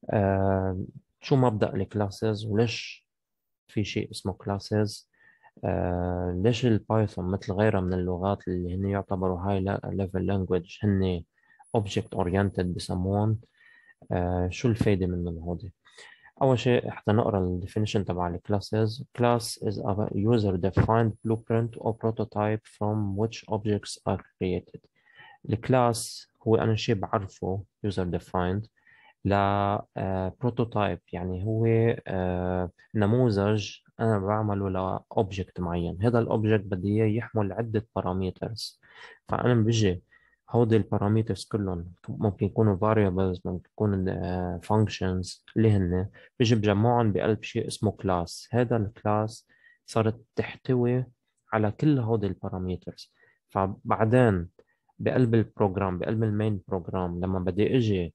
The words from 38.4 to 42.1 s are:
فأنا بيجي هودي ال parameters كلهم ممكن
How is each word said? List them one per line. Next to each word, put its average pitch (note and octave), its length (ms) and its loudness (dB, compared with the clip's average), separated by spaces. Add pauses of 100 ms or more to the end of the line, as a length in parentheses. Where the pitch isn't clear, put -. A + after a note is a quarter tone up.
فأنا - 260 0
بيجي G#2+ 480 2 (480)
هودي A2+ 260 4
ال G2 80 4 (100)
parameters G#2 540 0
كلهم F2+ 440 -4 (160)
ممكن G#2 380 -2